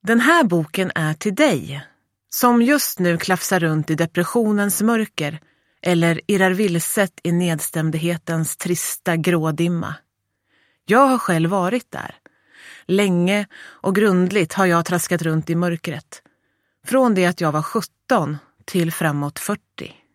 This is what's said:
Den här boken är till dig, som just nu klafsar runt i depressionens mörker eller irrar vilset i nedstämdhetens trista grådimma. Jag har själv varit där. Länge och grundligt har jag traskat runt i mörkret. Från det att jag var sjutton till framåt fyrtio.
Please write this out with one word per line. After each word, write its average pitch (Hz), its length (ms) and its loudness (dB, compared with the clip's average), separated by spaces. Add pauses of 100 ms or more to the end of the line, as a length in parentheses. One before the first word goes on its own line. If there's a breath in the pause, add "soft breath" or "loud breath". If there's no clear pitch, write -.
Den 226 180 2
här 311 240 4
boken 175 520 0
är 156 180 -2
till 190 220 -4
dig, 147 520 0 (420)
som 240 320 4
just 269 380 2
nu 175 180 2
klafsar 185 420 0
runt 160 300 0
i 160 60 2
depressionens 202 840 0
mörker 208 580 -2 (420)
eller 170 460 2
irrar 190 240 2
vilset 185 720 -2
i 175 80 0
nedstämdhetens 165 1300 -2
trista - 580 -4
grådimma. 165 800 0 (920)
Jag 254 220 4
har 262 100 2
själv 165 320 0
varit 196 420 -2
där. - 240 -12 (720 loud breath)
Länge 190 680 0
och - 400 -6
grundligt 185 580 2
har 196 120 0
jag 170 200 2
traskat 175 360 -2
runt 160 280 -2
i 165 60 -2
mörkret. 170 640 -6 (640)
Från 240 300 2
det 180 100 2
att 175 160 -2
jag 156 100 0
var 156 100 -2
sjutton 156 760 -4 (280)
till 170 260 -2
framåt 147 480 -2
fyrtio. - 540 -10 (220)